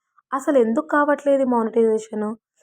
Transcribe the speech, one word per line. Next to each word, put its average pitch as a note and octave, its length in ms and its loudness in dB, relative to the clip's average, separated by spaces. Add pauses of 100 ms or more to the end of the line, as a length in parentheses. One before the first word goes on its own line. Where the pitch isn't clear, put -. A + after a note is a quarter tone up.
(320)
అసలు C4+ 260 0
ఎందుకు A#3 300 0
కావట్లేదు C#4+ 580 0
మానిటైజేషన్? A3 800 -2 (340)